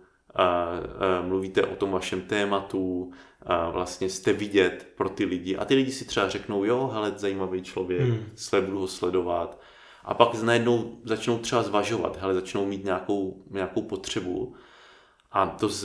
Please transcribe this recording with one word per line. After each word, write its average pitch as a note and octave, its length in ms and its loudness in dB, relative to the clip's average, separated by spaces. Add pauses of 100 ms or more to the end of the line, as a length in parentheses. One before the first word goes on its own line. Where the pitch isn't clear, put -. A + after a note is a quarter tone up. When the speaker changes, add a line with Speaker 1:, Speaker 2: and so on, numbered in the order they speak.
(380)
Speaker 1:
eh, F#2+ 40 6 (800)
eh, F2+ 40 -4
mluvíte F#2+ 400 2
o F#2+ 100 -6
tom G2 140 0
vašem F#2 300 -2
tématu, F#2+ 920 -2 (320)
eh, - 40 -16 (260)
vlastně F2+ 380 -2
jste - 220 0
vidět G2 640 2
pro G2 120 0
ty G2+ 160 -2
lidi F2+ 320 -2
a G2+ 80 -4
ty C#3 100 4
lidi C3 180 4
si - 120 -8
třeba G2 240 0
řeknou, G2 360 -2
"Jo, A#2+ 300 2
hele, G#2+ 220 -2
zajímavý F#2+ 460 -2
člověk, F#2 460 -2
Speaker 2:
Hmm. A2 260 0
Speaker 1:
sle-, - 320 2
budu G2 140 -4
ho F#2 80 -2
sledovat." F2 720 -2 (440)
A - 100 -2
pak A#2 280 6
najednou A#2 640 2
začnou A2+ 340 -2
třeba A#2 240 0
zvažovat, G2 580 0
hele, F#2+ 140 2
začnou G2 320 0
mít G2 180 -4
nějakou, F#2+ 680 -2
nějakou G2 320 -2
potřebu F#2 720 -4 (760)
a G2 140 4
to G2 220 -2
se F#2+ 160 -4